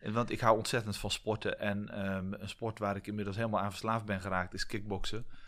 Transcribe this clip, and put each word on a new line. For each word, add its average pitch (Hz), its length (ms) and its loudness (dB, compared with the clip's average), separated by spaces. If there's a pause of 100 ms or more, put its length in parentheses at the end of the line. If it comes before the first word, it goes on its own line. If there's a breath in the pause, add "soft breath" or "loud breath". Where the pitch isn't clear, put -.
En 107 120 -4
want 113 180 2
ik 110 100 -2
hou 113 160 8
ontzettend 110 400 0
van 101 140 -4
sporten. - 500 0
En, 104 280 0
ehm, 98 440 -2
een 101 160 -6
sport 110 300 -4
waar 101 180 0
ik 95 100 -8
inmiddels 101 300 -2
helemaal 110 240 2
aan 101 100 0
verslaafd 110 340 0
ben 101 160 -2
geraakt 92 340 0
is 92 120 0
kickboksen. 104 600 -2 (220 soft breath)